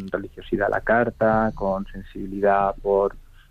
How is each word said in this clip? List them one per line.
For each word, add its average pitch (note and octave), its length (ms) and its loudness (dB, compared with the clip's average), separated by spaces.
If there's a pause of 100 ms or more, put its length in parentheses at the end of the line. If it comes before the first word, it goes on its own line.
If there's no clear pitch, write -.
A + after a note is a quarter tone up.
(120)
religiosidad G2 560 -2
a G2+ 100 0
la F#2+ 40 -2
carta, A2 760 2
con G2 320 -2
sensibilidad G2 920 0
por, G2+ 340 2 (360)